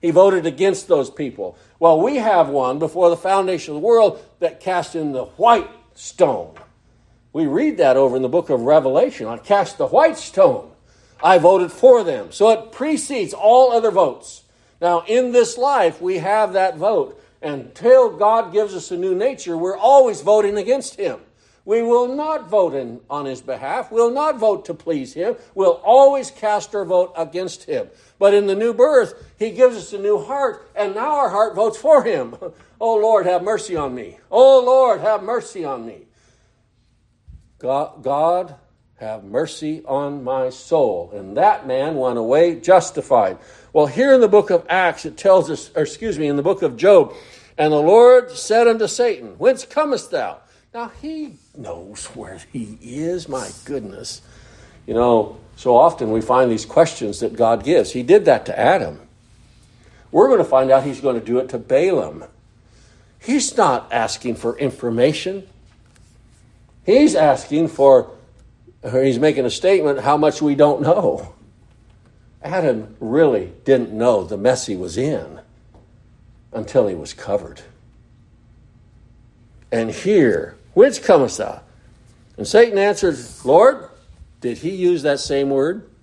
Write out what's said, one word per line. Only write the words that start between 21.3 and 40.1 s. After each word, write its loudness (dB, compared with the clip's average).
We 0
will 0
not -6
vote 0
in, -10
on -8
his -12
behalf. -10
We'll 2
not -2
vote -2
to -12
please -8
him. -6
We'll 0
always 4
cast -6
our -6
vote -2
against -10
him. -8
But 4
in 2
the -2
new -2
birth, 4
he -6
gives 2
us -16
a -10
new -2
heart, -6
and -4
now -4
our 0
heart -2
votes -2
for 4
him. -6
<laughs> -18
"Oh, -2
Lord, 2
have -2
mercy -6
on -6
me. -16
Oh, 6
Lord, 2
have -2
mercy -10
on -10
me. -20
God, -6
God, -2
have -12
mercy -8
on -6